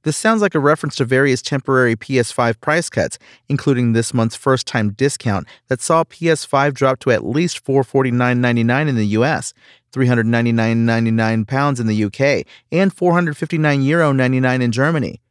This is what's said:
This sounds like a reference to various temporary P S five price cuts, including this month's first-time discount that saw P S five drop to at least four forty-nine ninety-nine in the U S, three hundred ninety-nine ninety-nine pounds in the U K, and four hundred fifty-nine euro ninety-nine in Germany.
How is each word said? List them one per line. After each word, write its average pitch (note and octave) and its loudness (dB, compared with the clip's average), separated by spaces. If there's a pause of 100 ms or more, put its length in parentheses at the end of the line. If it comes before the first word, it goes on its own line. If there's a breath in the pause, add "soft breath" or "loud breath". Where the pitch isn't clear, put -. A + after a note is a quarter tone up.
This D#3 -4
sounds A3 2
like G3+ 0
a D#3 2
reference D3 0
to B2+ 0
various C3 2
temporary C3 0
P C3 -4
S A#2 0
five A#2 -2
price E3 -2
cuts, - -4 (300 soft breath)
including B2 0
this A#2 0
month's A2+ -2
first-time B2+ -2
discount G#2 -4 (200 loud breath)
that B2+ -4
saw E3 0
P - -6
S D#3 0
five C#3 0
drop C3 0
to B2+ -2
at A2+ 2
least D3+ -4
four C3+ 2
forty-nine B2 0
ninety-nine A#2+ 2
in C3+ -2
the G#2+ 0
U A2 2
S, C#3+ -4 (380 soft breath)
three C3 0
hundred A#2 2
ninety-nine A#2 0
ninety-nine A2+ 0
pounds C3+ -2
in A2 -2
the A2 0
U G#2+ 0
K, C3+ 0 (260 loud breath)
and F3+ 0
four F3+ 0
hundred E3+ 0
fifty-nine D#3 -2
euro D3 2
ninety-nine B2+ 0
in A#2+ 0
Germany. C3+ -2